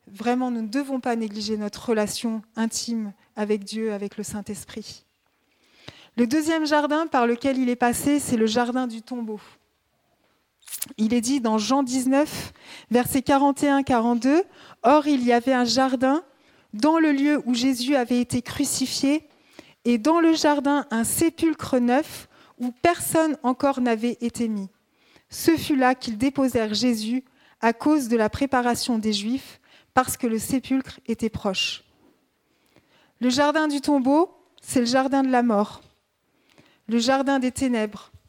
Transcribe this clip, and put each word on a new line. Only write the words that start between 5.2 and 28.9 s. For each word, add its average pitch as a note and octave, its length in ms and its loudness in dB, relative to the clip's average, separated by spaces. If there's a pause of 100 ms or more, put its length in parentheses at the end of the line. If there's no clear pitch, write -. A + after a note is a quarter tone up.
Le A#3+ 100 2
deuxième D#4 400 0
jardin D4 400 0
par C4 200 2
lequel B3 320 0
il B3+ 100 0
est A#3+ 80 0
passé, C4 440 0
c'est B3+ 160 -2
le A3 100 2
jardin A#3+ 400 -2
du A3+ 140 -10
tombeau. A3 400 -10 (1600)
Il A3 160 0
est A#3+ 80 2
dit C4 180 -2
dans A3 180 0
Jean A#3+ 240 0
dix-neuf, C4 680 -2 (380)
versets B3 320 2
quarante C#4 400 2
et D4 60 2
un, C#4 140 2
quarante-deux, « B3 600 2 (400)
Or, C#4+ 240 6
il C#4 180 2
y A#3+ 80 4
avait A#3+ 200 2
un B3 120 2
jardin C4 600 2 (500)
dans D4+ 240 4
le D#4 140 4
lieu C#4+ 340 2
où B3 80 0
Jésus B3 420 0
avait B3 240 2
été A#3+ 220 -2
crucifié, - 880 -2 (560)
et A#3+ 120 2
dans D#4 240 2
le E4 140 4
jardin C#4+ 560 2
un A3+ 140 0
sépulcre D#4+ 760 0
neuf B3 500 0 (300)
où A#3+ 140 -4
personne D#4+ 680 0
encore C4 380 0
n'avait A#3 400 0
été A#3 280 -4
mis. G3+ 200 -6 (640)
Ce - 260 0
fut D4+ 200 -2
là B3+ 180 4
qu'ils A#3 240 -8
déposèrent B3 560 0
Jésus A#3 500 0 (360)
à A#3 120 2
cause C#4+ 360 0
de A#3 80 2
la G#3+ 120 2
préparation A#3+ 680 -2